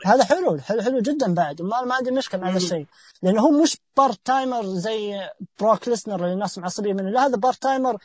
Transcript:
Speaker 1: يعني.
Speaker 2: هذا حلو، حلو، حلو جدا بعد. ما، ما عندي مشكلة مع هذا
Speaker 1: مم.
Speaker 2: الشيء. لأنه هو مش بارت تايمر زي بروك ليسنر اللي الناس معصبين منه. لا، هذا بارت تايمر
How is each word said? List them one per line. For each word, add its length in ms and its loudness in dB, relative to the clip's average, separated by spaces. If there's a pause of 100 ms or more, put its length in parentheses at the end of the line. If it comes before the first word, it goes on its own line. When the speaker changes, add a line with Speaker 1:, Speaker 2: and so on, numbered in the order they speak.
Speaker 1:
يعني. 100 6
Speaker 2:
هذا 100 6
حلو، 320 0
حلو، 240 -4
حلو 180 0
جدا 340 0
بعد. 280 -2
ما، 200 -4
ما 140 -2
عندي 160 -2
مشكلة 300 -4
مع 60 -4
هذا 40 -2
Speaker 1:
مم. 60 0
Speaker 2:
الشيء. 280 -2 (380)
لأنه 180 4
هو 200 6
مش 160 2 (200)
بارت 280 4
تايمر 400 0
زي 640 -4 (300)
بروك 280 2
ليسنر 280 -2
اللي 180 -2
الناس 240 -4
معصبين 380 -4
منه. 140 -4
لا، 160 2
هذا 100 0
بارت 260 0
تايمر 440 0